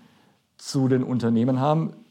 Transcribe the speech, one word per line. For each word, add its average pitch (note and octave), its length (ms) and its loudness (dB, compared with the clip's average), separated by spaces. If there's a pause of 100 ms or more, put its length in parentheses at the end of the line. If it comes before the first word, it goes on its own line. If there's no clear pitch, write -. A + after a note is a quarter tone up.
(560)
zu C3 320 -2
den B2+ 160 2
Unternehmen A#2+ 560 0
haben. D3+ 320 0 (180)